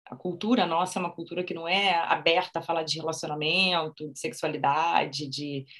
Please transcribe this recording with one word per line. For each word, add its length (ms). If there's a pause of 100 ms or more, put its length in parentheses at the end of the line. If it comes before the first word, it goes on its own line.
(100)
a 60
cultura 500
nossa, 320
é 20
uma 120
cultura 320
que 80
não 160
é 260
aberta 640
a 40
falar 200
de 160
relacionamento, 1120
de 80
sexualidade, 1080
de 380 (140)